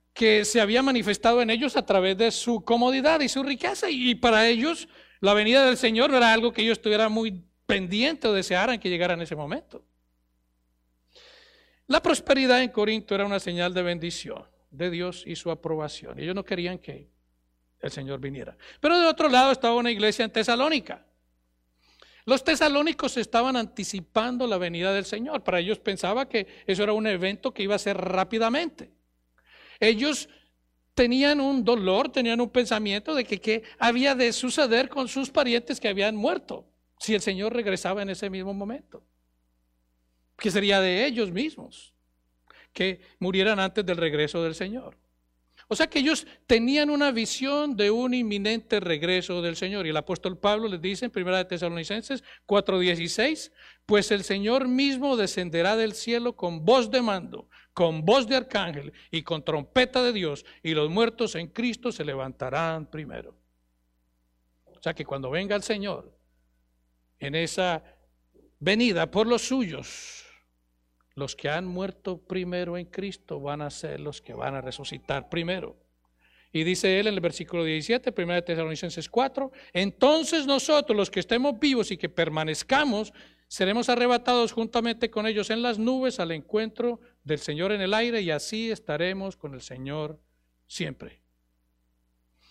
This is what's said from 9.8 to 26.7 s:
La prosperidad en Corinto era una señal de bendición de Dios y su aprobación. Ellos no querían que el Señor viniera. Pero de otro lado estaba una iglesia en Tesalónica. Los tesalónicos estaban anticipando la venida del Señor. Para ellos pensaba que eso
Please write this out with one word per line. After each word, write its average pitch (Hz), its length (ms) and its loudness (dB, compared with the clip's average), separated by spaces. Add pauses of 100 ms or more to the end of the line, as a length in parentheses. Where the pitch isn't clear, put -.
La 302 160 4
prosperidad 262 600 4
en 247 80 -2
Corinto 214 440 0
era 202 100 2
una 202 140 -2
señal 175 340 -2
de 180 100 0
bendición 170 600 -6 (260)
de 170 200 -4
Dios 175 360 -6
y 165 100 -10
su 170 140 -6
aprobación. 156 680 -6
Ellos 165 160 -6
no 196 100 -6
querían 180 340 -4
que 139 320 -18 (720)
el 143 100 -6
Señor 135 300 -8
viniera. 135 360 -10 (240)
Pero 339 180 4
de 339 80 6
otro 320 220 4
lado 262 220 6
estaba 240 240 2
una 240 160 0
iglesia 214 340 0
en 220 60 -4
Tesalónica. 247 760 0 (1160)
Los 262 200 2
tesalónicos 302 720 2
estaban 247 400 0
anticipando 226 880 -4
la 185 100 0
venida 180 380 -2
del 196 100 -2
Señor. 233 380 -6
Para 180 180 0
ellos 196 180 -2
pensaba 208 500 -2
que 202 180 -2 (200)
eso 190 160 0